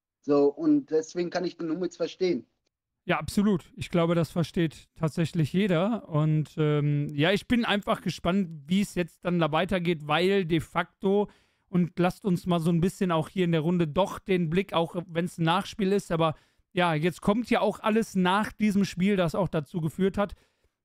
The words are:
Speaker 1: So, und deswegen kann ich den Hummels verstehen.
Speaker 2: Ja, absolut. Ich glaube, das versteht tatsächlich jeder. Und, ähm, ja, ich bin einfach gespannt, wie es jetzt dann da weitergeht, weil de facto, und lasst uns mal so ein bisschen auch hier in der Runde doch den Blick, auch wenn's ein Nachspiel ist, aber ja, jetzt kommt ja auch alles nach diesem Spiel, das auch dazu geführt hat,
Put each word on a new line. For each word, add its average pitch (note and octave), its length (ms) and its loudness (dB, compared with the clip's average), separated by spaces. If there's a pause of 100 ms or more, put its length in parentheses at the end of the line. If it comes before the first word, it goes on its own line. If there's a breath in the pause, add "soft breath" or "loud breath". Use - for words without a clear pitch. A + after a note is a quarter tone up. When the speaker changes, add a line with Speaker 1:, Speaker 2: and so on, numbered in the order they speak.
(220)
Speaker 1:
So, C#3+ 260 4
und D3 420 2
deswegen E3 400 -2
kann F3+ 160 -4
ich E3 120 -8
den E3 140 -6
Hummels F3 260 -6
verstehen. E3+ 500 -2 (580)
Speaker 2:
Ja, E3 140 0
absolut. G3 580 0
Ich F3 120 -10
glaube, E3+ 260 2
das E3+ 160 0
versteht - 640 -4
tatsächlich D#3+ 580 -2
jeder. F#3+ 560 0
Und, D#3 480 0
ähm, D3 580 0
ja, D#3 160 2
ich - 160 -2
bin A#3+ 160 2
einfach G3+ 380 -2
gespannt, F3 480 -2 (180)
wie F#3+ 140 2
es - 140 -4
jetzt F3 280 -6
dann F3 160 0
da D#3 140 2
weitergeht, E3+ 540 -2
weil F#3 380 2
de D#3+ 140 0
facto, G3 720 -2 (400 soft breath)
und F3 300 0
lasst F3 260 -2
uns F3+ 200 0
mal F3 140 2
so E3 100 0
ein E3+ 120 2
bisschen F#3 320 0
auch D#3+ 160 -2
hier F3+ 160 -2
in E3+ 80 0
der D#3+ 80 2
Runde F3 260 0
doch F#3 320 -2
den F3+ 300 0
Blick, F#3+ 240 -2
auch E3+ 220 -2 (120)
wenn's E3+ 300 -4
ein E3 80 -2
Nachspiel F#3 480 0
ist, G3 180 -2
aber D#3+ 240 0 (380 soft breath)
ja, F3 200 2
jetzt D#3 280 -2
kommt A3 280 0
ja G3+ 120 2
auch G3+ 180 0
alles A3 360 0
nach F#3 360 2
diesem G3+ 320 2
Spiel, F#3+ 320 0
das F3 200 0
auch F#3 120 0
dazu E3 320 -4
geführt F#3 380 -2
hat, G3+ 160 -2 (520)